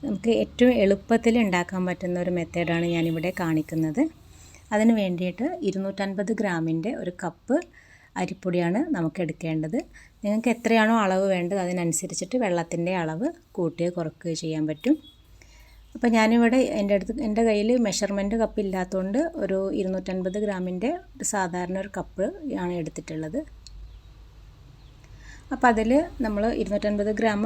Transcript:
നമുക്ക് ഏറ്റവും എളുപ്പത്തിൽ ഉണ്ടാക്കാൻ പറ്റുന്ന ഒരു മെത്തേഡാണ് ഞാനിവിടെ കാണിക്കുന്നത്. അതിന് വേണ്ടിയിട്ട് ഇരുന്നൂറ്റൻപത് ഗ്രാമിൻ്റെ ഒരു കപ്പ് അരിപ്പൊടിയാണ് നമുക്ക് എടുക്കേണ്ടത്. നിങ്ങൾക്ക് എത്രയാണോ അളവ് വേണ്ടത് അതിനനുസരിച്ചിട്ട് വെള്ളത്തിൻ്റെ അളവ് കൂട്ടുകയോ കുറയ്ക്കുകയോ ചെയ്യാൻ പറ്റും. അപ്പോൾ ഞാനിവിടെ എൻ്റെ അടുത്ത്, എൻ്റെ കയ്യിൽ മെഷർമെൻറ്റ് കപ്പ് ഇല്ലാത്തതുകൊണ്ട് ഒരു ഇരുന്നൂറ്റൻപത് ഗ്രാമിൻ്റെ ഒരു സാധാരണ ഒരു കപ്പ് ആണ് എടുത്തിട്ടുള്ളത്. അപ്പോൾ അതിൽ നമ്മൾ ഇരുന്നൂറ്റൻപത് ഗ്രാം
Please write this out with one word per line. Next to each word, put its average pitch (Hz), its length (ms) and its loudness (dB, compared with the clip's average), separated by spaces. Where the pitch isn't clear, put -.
നമുക്ക് 226 280 0
ഏറ്റവും 247 300 4
എളുപ്പത്തിൽ 226 500 4
ഉണ്ടാക്കാൻ 185 440 0
പറ്റുന്ന 175 360 -4
ഒരു 175 140 -2
മെത്തേഡാണ് 170 560 0
ഞാനിവിടെ 165 380 0
കാണിക്കുന്നത്. 160 600 0
അതിന് 220 180 6
വേണ്ടിയിട്ട് 180 440 -2
ഇരുന്നൂറ്റൻപത് 196 720 -4
ഗ്രാമിൻ്റെ 165 500 0
ഒരു 180 100 -6
കപ്പ് 185 360 -2
അരിപ്പൊടിയാണ് 180 600 0
നമുക്ക് 165 280 -2
എടുക്കേണ്ടത്. 160 540 -4
നിങ്ങൾക്ക് 214 320 0
എത്രയാണോ 226 400 4
അളവ് 190 300 2
വേണ്ടത് 180 320 0
അതിനനുസരിച്ചിട്ട് 175 760 -4
വെള്ളത്തിൻ്റെ 175 580 0
അളവ് 160 260 -2
കൂട്ടുകയോ 170 400 0
കുറയ്ക്കുകയോ 160 440 -6
ചെയ്യാൻ 156 280 -2
പറ്റും. 233 260 0
അപ്പോൾ 240 220 0
ഞാനിവിടെ 233 420 6
എൻ്റെ 202 180 2
അടുത്ത്, 196 160 -2
എൻ്റെ 214 200 0
കയ്യിൽ 214 240 2
മെഷർമെൻറ്റ് 202 540 -2
കപ്പ് 220 240 -2
ഇല്ലാത്തതുകൊണ്ട് 190 540 -2
ഒരു 190 160 0
ഇരുന്നൂറ്റൻപത് 185 680 -4
ഗ്രാമിൻ്റെ 185 460 -2
ഒരു - 160 -12
സാധാരണ 180 520 -2
ഒരു 202 140 -10
കപ്പ് 185 300 -4
ആണ് 175 180 -2
എടുത്തിട്ടുള്ളത്. 160 580 -8
അപ്പോൾ 247 180 4
അതിൽ 220 180 2
നമ്മൾ 208 180 0
ഇരുന്നൂറ്റൻപത് 208 500 0
ഗ്രാം 214 260 2